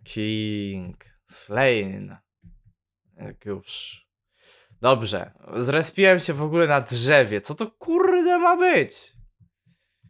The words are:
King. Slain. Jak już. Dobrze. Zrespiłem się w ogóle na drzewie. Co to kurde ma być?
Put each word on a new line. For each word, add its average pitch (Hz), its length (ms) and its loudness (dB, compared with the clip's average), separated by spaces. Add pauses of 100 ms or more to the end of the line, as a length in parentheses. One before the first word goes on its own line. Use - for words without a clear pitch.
King. 104 1000 -6 (220)
Slain. 98 920 -4 (1000)
Jak - 280 -18
już. - 600 -14 (760)
Dobrze. 113 520 0 (240)
Zrespiłem 160 640 2
się 170 120 -4
w 143 100 -6
ogóle 160 240 2
na 143 140 2
drzewie. 120 600 2
Co - 140 -10
to - 160 -8
kurde 359 680 2
ma 349 180 4
być? 349 560 0 (960)